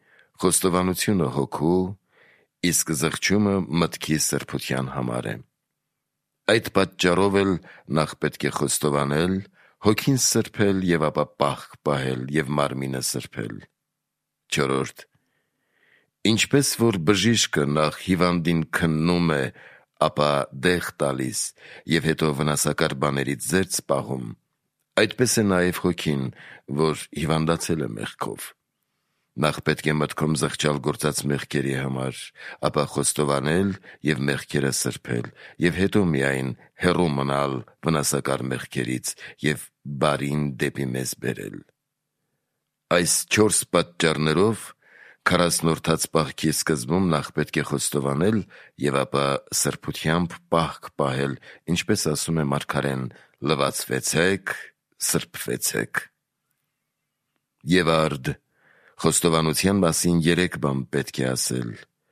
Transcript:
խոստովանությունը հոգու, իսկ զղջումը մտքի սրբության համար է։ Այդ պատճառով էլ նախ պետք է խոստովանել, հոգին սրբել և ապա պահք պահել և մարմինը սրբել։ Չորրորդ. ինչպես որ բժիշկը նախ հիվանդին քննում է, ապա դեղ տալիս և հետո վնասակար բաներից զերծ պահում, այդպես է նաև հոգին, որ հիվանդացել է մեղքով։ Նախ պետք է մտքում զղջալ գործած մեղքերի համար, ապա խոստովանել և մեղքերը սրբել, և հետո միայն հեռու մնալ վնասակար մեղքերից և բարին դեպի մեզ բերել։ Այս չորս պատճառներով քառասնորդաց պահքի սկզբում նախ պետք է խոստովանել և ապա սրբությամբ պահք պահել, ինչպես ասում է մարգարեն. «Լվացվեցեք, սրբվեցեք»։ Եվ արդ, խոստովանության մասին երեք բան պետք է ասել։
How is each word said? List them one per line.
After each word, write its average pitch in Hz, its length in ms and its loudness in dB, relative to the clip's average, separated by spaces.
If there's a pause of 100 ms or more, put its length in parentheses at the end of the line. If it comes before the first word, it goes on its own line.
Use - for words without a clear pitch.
(400)
խոստովանությունը 92 880 2
հոգու, 71 520 0 (800)
իսկ 85 300 0
զղջումը 95 640 0 (140)
մտքի 85 480 0
սրբության 67 680 -4
համար 62 360 -6
է։ 53 100 -6 (1120)
Այդ 110 200 4
պատճառով 95 680 2
էլ 98 160 4 (360)
նախ 73 280 0
պետք - 260 -4
է 71 100 0
խոստովանել, 71 800 0 (480)
հոգին 110 360 4
սրբել 101 640 0
և 85 180 4
ապա 73 300 2
պահք - 380 -2 (100)
պահել 65 480 -2
և 71 240 -2
մարմինը 67 500 -2
սրբել։ 57 520 -8 (960)
Չորրորդ. 67 480 -2 (1300)
ինչպես 117 500 4
որ 117 240 4
բժիշկը 95 680 2
նախ 76 320 2
հիվանդին 87 640 2
քննում 82 680 2
է, 71 140 0 (560)
ապա 73 300 2 (220)
դեղ 87 400 0
տալիս 65 480 -2 (440)
և 80 200 2
հետո 80 260 2
վնասակար 73 640 0
բաներից 69 480 -2
զերծ 90 400 0
պահում, 67 440 -4 (680)
այդպես 113 360 2
է 117 100 4
նաև 90 400 2
հոգին, 78 420 0 (440)
որ 76 400 0
հիվանդացել 80 760 0
է 60 80 -4
մեղքով։ 52 500 -8 (960)
Նախ 78 260 2
պետք 76 260 -2
է 76 40 2
մտքում 76 420 0
զղջալ 73 440 -2
գործած 71 440 -2
մեղքերի 69 520 -2
համար, 65 420 -4 (420)
ապա 76 260 0
խոստովանել 73 840 0 (320)
և 73 200 0
մեղքերը 69 520 -2
սրբել, 60 540 -4 (280)
և 85 200 2
հետո 98 280 2
միայն 67 460 0 (260)
հեռու 87 340 2
մնալ 69 460 -2 (240)
վնասակար 69 640 -2
մեղքերից 64 680 -6 (240)
և 76 260 -2 (300)
բարին 71 480 0 (100)
դեպի 67 340 -4
մեզ 64 300 -6
բերել։ 50 400 -8 (1300)
Այս 87 220 4 (100)
չորս 104 440 4
պատճառներով 82 1000 2 (520)
քառասնորդաց 82 880 2
պահքի 78 420 0
սկզբում 80 560 0
նախ 78 240 0
պետք - 260 -4
է 76 80 2
խոստովանել 73 760 0 (400)
և 71 180 0
ապա 69 300 0 (200)
սրբությամբ - 840 -2 (180)
պահք - 440 -2
պահել, 69 420 -2 (300)
ինչպես 87 440 0
ասում 78 280 -2
է 78 100 0
մարգարեն. 69 580 -2 (340)
«Լվացվեցեք, 71 1080 0 (540)
սրբվեցեք»։ - 920 -4 (1700)
Եվ 87 240 4
արդ, 78 360 2 (760)
խոստովանության 80 800 2
մասին 87 420 2
երեք 85 380 2
բան 69 280 -2
պետք - 320 -4
է 65 80 -2
ասել։ 64 440 -4 (420)